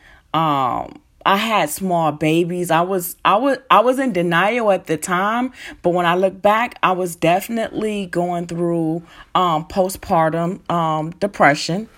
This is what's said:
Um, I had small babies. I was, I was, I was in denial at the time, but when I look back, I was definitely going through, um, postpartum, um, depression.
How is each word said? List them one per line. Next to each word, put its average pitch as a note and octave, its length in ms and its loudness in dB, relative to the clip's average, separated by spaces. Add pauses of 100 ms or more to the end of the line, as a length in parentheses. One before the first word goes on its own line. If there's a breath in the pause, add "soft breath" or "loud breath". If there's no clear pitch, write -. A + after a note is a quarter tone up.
(320 soft breath)
Um, C#3 680 -2 (260)
I F#3+ 120 6
had G#3+ 320 0
small E3+ 420 0
babies. E3+ 580 0
I E3 120 4
was, F#3 420 -4
I F#3 120 6
was, C4 220 0 (100)
I F#3+ 120 8
was B3 180 2
in C4 140 0
denial F#3 580 0
at F#3 160 0
the D#3+ 100 -2
time, G#3 560 -2 (300 loud breath)
but F3 80 2
when F3 160 0
I E3+ 80 2
look F#3+ 260 0
back, A3 440 0
I F#3 80 2
was F3 240 -4
definitely G3+ 920 -2
going F3 400 -4
through, E3+ 560 -2 (320 loud breath)
um, E3+ 320 0
postpartum, E3+ 1040 -2
um, D#3+ 400 -2
depression. F3 880 0